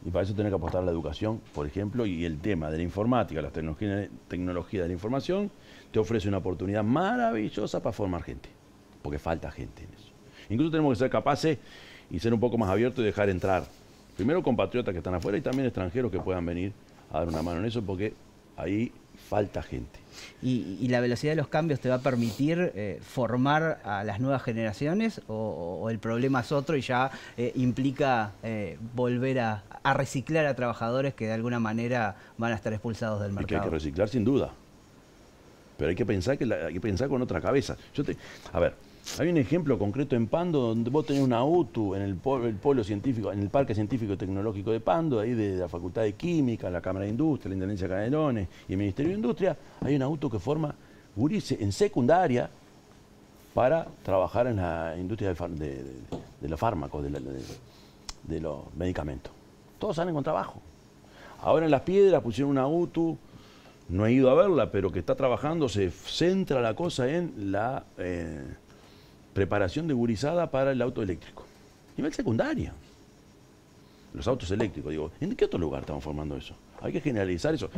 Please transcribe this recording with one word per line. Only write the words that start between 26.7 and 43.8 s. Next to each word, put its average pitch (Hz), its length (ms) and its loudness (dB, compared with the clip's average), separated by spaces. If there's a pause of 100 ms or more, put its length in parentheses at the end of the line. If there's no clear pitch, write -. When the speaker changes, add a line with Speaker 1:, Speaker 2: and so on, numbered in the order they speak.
Speaker 2:
y 131 40 0
ya, 127 300 0 (240)
eh, 120 200 -2
implica, 127 760 2 (100)
eh, 107 360 -4 (180)
volver 123 440 2
a, 107 240 0 (200)
a 135 100 4
reciclar 151 520 0
a 139 100 2
trabajadores 123 580 0
que 113 120 -4
de 110 80 -2
alguna 117 260 -2
manera 113 560 0 (220)
van 117 140 0
a 117 40 0
estar 107 180 -4
expulsados 107 480 -4
del 104 100 -2
Speaker 1:
Y - 20 -4
que 98 60 -4
hay 98 60 -2
Speaker 2:
mercado? 101 200 0
Speaker 1:
que 92 100 0
reciclar 78 340 0
sin 117 140 2
duda. 107 280 4 (1300)
Pero 73 120 2
hay 90 60 2
que 117 100 0
pensar 104 320 0
que 151 80 -2
la, 95 220 -2
hay 78 60 -4
que 87 80 -4
pensar 110 280 0
con 131 120 0
otra 95 200 -2
cabeza. 113 340 2 (180)
Yo - 100 -2
te, - 140 -4 (340)
a 85 80 -2
ver, 82 140 4 (460)
hay 156 100 2
un 175 80 4
ejemplo 147 420 2
concreto 123 380 0
en 117 100 2
Pando 165 320 2
donde 117 300 2
vos 147 160 2
tenés 139 180 2
una 123 220 4
utu 127 500 2
en 98 60 -2
el 98 140 0
po-, 131 280 0
el 117 120 0
polo 127 280 4
científico, 104 480 -2
en 101 80 -2
el 98 100 0
Parque 139 240 4
Científico 107 380 0